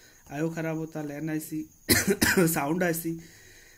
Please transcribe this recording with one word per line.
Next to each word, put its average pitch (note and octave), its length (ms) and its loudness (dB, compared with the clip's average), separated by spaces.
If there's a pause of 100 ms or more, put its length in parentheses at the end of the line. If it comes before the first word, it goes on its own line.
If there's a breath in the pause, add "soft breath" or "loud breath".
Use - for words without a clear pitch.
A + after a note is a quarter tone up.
(300 loud breath)
आईओ D#3 200 -2
ख़राब D#3+ 280 -4
होता, D#3 240 -6
लैन D3 280 -6
आईसी, D#3 340 -4 (260)
<coughs> - 0 -
साउंड E3 920 4
आईसी, E3 360 0 (600 loud breath)